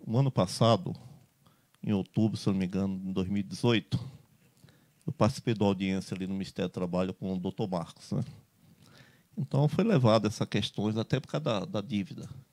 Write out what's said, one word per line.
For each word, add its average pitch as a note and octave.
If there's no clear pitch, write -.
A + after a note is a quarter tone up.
O A2+
ano C3+
passado, G2
em A2
outubro, G#2
se -
eu G2+
não F#2+
me F#2+
engano, F#2+
em F#2+
dois F#2
mil G2+
e G2
dezoito, A2
eu -
participei A#2
de G#2
uma G#2
audiência F#2+
ali F#2
no F#2+
Ministério F#2+
do -
Trabalho F2+
com F#2+
o F#2
doutor F#2+
Marcos, -
né? G2+
Então, C#3+
foi -
levada A#2+
essa G#2+
questão G#2
até C3
por -
causa D3+
da, G#2+
da G#2
dívida G2+